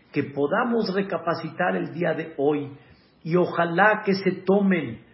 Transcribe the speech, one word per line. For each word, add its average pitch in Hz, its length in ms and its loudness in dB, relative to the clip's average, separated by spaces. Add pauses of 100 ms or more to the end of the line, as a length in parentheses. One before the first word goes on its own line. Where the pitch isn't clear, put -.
(120)
Que 143 120 0
podamos 196 720 0
recapacitar 180 840 -2
el 165 160 -4
día 160 220 0
de 160 240 -10
hoy 143 340 0 (520)
y 165 120 0
ojalá 175 680 2
que 196 100 2
se 185 180 0 (140)
tomen, 190 680 2